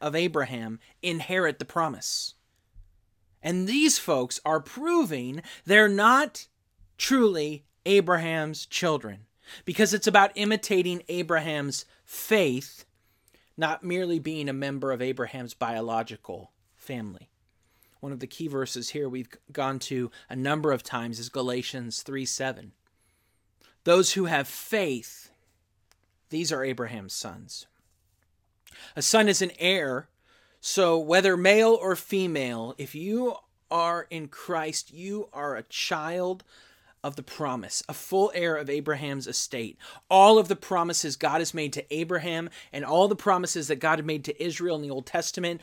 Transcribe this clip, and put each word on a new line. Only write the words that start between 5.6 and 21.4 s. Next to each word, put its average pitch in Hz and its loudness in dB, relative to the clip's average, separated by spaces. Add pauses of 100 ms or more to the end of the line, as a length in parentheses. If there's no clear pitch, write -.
they're 208 8
not 226 4 (500)
truly 165 2 (220)
Abraham's 165 2
children, 117 -2 (380)
because 208 2
it's 214 2
about 202 6
imitating 196 0
Abraham's 160 -2 (200)
faith, - 0 (680)
not 160 -2
merely 175 -2
being 151 -6
a 135 -4
member 139 -4
of 123 -4
Abraham's 127 -6
biological 113 -6 (260)
family. 110 -12 (680)
One 139 -10
of 131 -10
the 127 -10
key 160 -8
verses 131 -4
here 143 -4
we've 127 -8 (240)
gone 135 -2
to 123 -4 (180)
a - -12
number 147 0
of 123 0
times 117 -8
is 117 -10
Galatians 127 -4